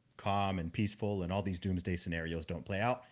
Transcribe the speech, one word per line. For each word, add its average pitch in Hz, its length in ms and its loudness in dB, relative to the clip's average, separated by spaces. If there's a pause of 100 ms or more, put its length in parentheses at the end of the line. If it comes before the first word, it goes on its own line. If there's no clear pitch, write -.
(160)
calm 98 420 2
and 85 140 -2
peaceful 101 520 0
and 87 80 0
all 98 100 2
these 92 180 -2
doomsday 92 360 0
scenarios 82 500 -2
don't 85 180 -6
play 98 160 -2
out, 120 320 2